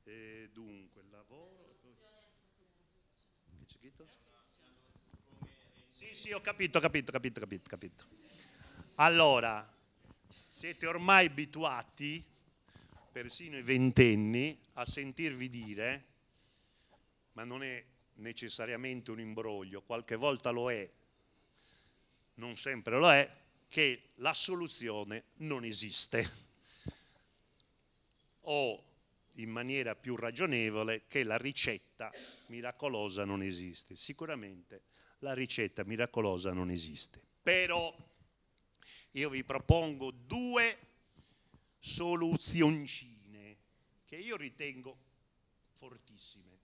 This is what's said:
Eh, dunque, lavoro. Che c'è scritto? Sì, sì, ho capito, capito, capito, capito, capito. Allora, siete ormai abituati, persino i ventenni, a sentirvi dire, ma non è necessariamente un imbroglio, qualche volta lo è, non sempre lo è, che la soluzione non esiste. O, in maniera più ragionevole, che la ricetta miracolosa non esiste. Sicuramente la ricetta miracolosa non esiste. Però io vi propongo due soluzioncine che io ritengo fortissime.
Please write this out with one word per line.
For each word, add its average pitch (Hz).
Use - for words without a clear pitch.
Eh, 110
dunque, 104
lavoro. 156
Che 123
c'è -
scritto? -
Sì, 214
sì, 214
ho 202
capito, 190
capito, 147
capito, 123
capito, 98
capito. -
Allora, 135
siete -
ormai 175
abituati, 147
persino 139
i 131
ventenni, 123
a 123
sentirvi 135
dire, 120
ma 110
non 123
è 127
necessariamente 117
un 113
imbroglio, 107
qualche 117
volta 135
lo 120
è, 104
non 117
sempre 123
lo 165
è, 139
che 139
la 139
soluzione 113
non 143
esiste. 110
O, 143
in 113
maniera 120
più 123
ragionevole, 113
che 135
la 110
ricetta 117
miracolosa 117
non 98
esiste. 90
Sicuramente 107
la 139
ricetta 120
miracolosa 101
non 90
esiste. 82
Però 175
io 139
vi 135
propongo 139
due 233
soluzioncine 147
che -
io 214
ritengo 135
fortissime. 104